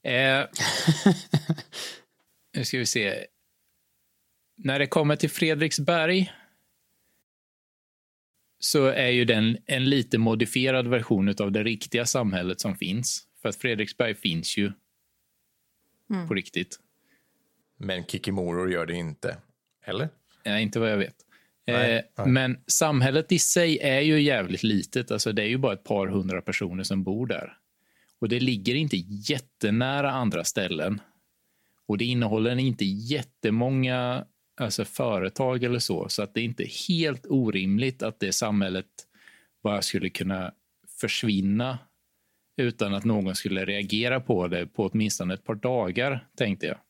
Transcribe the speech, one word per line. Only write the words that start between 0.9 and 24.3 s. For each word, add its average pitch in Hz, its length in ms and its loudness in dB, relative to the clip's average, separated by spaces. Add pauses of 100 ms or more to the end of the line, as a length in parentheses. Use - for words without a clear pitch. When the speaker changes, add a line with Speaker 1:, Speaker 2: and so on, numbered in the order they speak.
Speaker 1:
<laughs> - 0 -
nu 127 120 -4
ska 131 120 -4
vi 120 80 0
se. 104 400 0 (1300)
När 139 200 -2
det 139 80 2
kommer 151 280 4
till 151 140 0
Fredriksberg 160 1000 2 (2250)
så 143 260 2
är 131 240 4
ju 123 160 4
den 113 400 4
en 131 240 0
lite 123 280 2
modifierad 120 720 2
version 104 520 2
av 101 120 0
det 107 120 0
riktiga 117 420 -2
samhället 92 560 -2
som 98 140 -4
finns. 98 480 -4 (180)
För 113 80 -4
att - 60 -6
Fredriksberg 110 600 -2
finns 82 420 -4
ju 101 140 0 (1400)
Speaker 2:
Mm. 180 180 -4
Speaker 1:
på 135 60 -4
riktigt. - 460 -6 (1000)
Speaker 3:
Men 92 280 -6
Kikimoror 92 680 -2
gör 85 140 -2
det 85 80 -6
inte, 85 440 -6 (460)
eller? 117 260 -4 (360)
Speaker 1:
Nej, 107 180 0
inte 107 160 -2
vad 110 120 2
jag 104 60 2
vet. - 180 -2 (520)
Speaker 3:
Nej, 120 300 2
Speaker 1:
Eh, 117 60 -2 (140)
Speaker 3:
nej. 107 100 0
Speaker 1:
men 127 300 2 (100)
samhället 147 640 2
i 175 80 4
sig 170 400 2
är 139 220 2
ju 156 200 6
jävligt 104 420 2